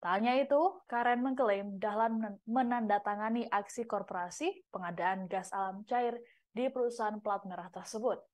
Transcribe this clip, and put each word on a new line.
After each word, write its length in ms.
Tak 80
hanya 240
itu, 480
Karen 400
mengklaim 560
Dahlan 400
men-, 240
menandatangani 1040
aksi 400
korporasi 640
pengadaan 560
gas 320
alam 320
cair 320
di 160
perusahaan 480
plat 320
merah 240
tersebut. 480